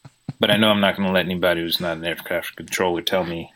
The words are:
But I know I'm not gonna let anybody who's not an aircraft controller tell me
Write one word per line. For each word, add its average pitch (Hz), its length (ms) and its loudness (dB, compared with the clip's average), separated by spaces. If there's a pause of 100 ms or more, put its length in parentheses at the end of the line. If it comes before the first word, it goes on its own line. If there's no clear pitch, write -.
(400)
But 110 120 4
I 104 60 4
know 110 140 4
I'm 104 100 2
not 95 160 2
gonna 98 160 0
let 92 120 4
anybody 87 360 0
who's 85 180 -2
not 87 160 -4
an 82 80 -10
aircraft 82 540 -6
controller 85 440 -2
tell 92 220 0
me 85 320 -8